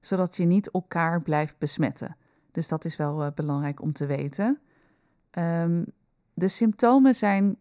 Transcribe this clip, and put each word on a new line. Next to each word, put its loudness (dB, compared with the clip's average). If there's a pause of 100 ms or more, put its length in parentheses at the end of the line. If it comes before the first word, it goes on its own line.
zodat -2
je 0
niet 2
elkaar -2
blijft -2
besmetten. -4 (340)
Dus -6
dat -4
is -6
wel, -4
eh, -4
belangrijk -4
om -4
te -6
weten. -2 (720)
Ehm, -2 (500)
de 0
symptomen 4
zijn 2